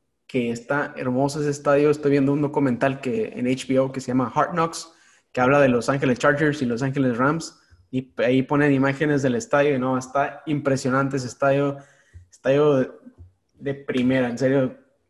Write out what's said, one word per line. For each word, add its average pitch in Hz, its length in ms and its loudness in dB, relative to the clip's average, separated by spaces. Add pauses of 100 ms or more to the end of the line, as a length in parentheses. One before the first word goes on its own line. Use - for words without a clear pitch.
(280)
que 120 240 -2
está 143 440 -4
hermoso 139 440 -2
ese 147 100 -2
estadio. 147 400 2
Estoy 147 220 0
viendo 139 200 2
un 147 100 0
documental 139 580 -2
que, 113 340 -4
en 123 140 -4
H 131 200 -4
B 131 120 2
O 135 100 0
que 135 100 -8
se - 80 -12
llama 123 240 0
Hard 151 200 0
Knocks, 165 400 -4 (400)
que 127 80 -4
habla 135 200 4
de 135 80 6
Los 123 200 0
Ángeles 135 320 0
Chargers 147 420 2
y 123 40 -2
Los 120 160 -2
Ángeles 131 360 0
Rams. 151 420 -2 (300)
Y 131 120 -4
p-, - 220 -6
ahí 131 180 2
ponen 147 300 2
imágenes 139 500 0
del 127 120 0
estadio 143 400 0
y 127 40 -2
no, 127 200 -2
está 143 480 -4
impresionante 139 680 -2
ese 123 100 -4
estadio. 139 520 0 (520)
Estadio 139 720 0 (540)
de 139 200 -8
primera, 127 540 0
en 120 100 -8
serio, 131 380 0 (320)